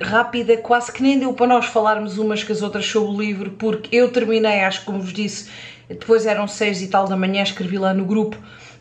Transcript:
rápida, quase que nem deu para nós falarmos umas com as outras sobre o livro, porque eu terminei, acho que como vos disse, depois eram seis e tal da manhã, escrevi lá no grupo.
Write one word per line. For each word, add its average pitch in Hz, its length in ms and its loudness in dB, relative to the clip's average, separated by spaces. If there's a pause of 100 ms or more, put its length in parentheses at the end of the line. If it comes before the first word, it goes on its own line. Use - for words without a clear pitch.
rápida, 233 560 2
quase 240 340 0
que - 120 -6
nem 269 160 4
deu 254 160 0
para 240 120 2
nós 240 200 4
falarmos 214 500 0
umas 214 260 0
com - 100 -6
as 196 100 -4
outras 208 240 -4
sobre 208 240 0
o 202 80 -4
livro, 208 340 -4
porque 220 420 -4
eu 240 160 6
terminei, 220 500 2
acho 190 200 0
que - 60 -16
como 196 140 -4
vos 185 120 -8
disse, 208 360 -6 (400)
depois 220 380 2
eram 208 200 0
seis 202 360 -2
e 190 60 -8
tal 196 200 2
da 190 80 -2
manhã, 190 260 0
escrevi 190 360 -4
lá 190 160 0
no 190 100 0
grupo. 214 320 -2 (440)